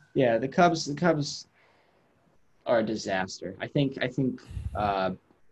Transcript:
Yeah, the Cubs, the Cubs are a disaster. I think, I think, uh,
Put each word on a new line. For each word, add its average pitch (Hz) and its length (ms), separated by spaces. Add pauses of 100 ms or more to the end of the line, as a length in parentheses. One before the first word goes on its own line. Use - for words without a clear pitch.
(140)
Yeah, 120 240
the 123 100
Cubs, 165 380
the 143 80
Cubs 151 520 (1200)
are 120 140
a - 20
disaster. 95 800
I 107 80
think, 139 340
I 127 60
think, 127 320 (340)
uh, 98 380 (400)